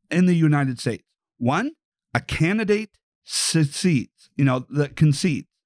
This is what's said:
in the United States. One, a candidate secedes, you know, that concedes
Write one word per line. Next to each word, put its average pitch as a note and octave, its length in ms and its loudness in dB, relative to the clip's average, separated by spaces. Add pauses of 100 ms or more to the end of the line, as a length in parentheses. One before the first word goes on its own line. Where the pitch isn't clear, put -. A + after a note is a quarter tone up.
(100)
in F3+ 160 2
the F3+ 80 4
United C#3+ 460 0
States. A2 240 -6 (340)
One, D#3+ 320 0 (420)
a A#2+ 80 0
candidate G#3 680 -2 (340)
secedes, - 1120 -2
you - 80 0
know, B2+ 240 0
that C#3+ 280 -4
concedes D3+ 500 0 (200)